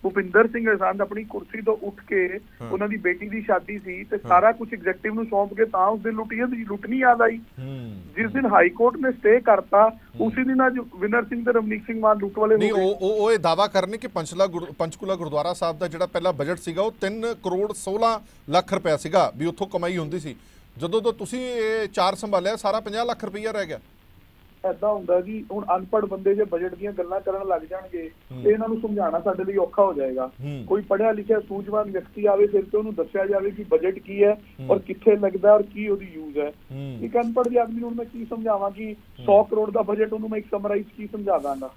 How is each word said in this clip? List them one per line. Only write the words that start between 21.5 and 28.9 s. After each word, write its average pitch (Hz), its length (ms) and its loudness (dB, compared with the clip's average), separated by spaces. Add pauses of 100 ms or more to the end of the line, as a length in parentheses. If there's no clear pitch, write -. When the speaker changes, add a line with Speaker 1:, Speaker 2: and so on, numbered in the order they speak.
Speaker 2:
ਇਹ 220 360 -2
ਚਾਰ 196 280 0
ਸੰਭਾਲਿਆ, 202 400 0
ਸਾਰਾ 208 240 0
ਪੰਜਾਹ 220 260 -4
ਲੱਖ 233 180 -4
ਰੁਪਇਆ 214 280 -6
ਰਹਿ 208 140 -4
ਗਿਆ। 147 140 -10 (920)
Speaker 1:
ਏਦਾਂ 208 240 0
ਹੁੰਦਾ 180 280 0
ਜੀ, 214 300 -10
ਹੁਣ 202 140 -6 (100)
ਅਨਪੜ੍ਹ 190 300 -2
ਬੰਦੇ 190 300 0
ਜੇ 208 80 2
ਬਜਟ 175 320 -4
ਦੀਆਂ 202 160 -8
ਗੱਲਾਂ 190 300 -6
ਕਰਨ 196 260 -4
ਲੱਗ 175 140 0
ਜਾਣਗੇ, 180 500 -10 (200)
Speaker 2:
ਹੂੰ। 127 120 -12
Speaker 1:
ਤੇ 208 60 6
ਇਹਨਾਂ 220 180 2
ਨੂੰ 226 140 -2
ਸਮਝਾਉਣਾ 196 380 0